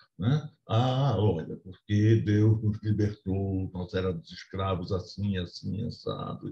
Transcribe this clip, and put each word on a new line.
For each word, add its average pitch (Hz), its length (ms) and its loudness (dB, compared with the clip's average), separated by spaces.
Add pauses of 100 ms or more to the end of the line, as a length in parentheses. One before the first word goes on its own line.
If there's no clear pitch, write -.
(200)
né? 135 300 2 (200)
Ah, 127 480 2
olha, 92 400 0
porque 104 640 2
Deus 107 380 4
nos 101 220 0
libertou, 98 920 -2
nós 90 220 -8
éramos 92 360 -4
escravos 95 600 -4
assim, 98 460 -2
assim, 98 500 -6
assado 98 600 -8
e - 40 -8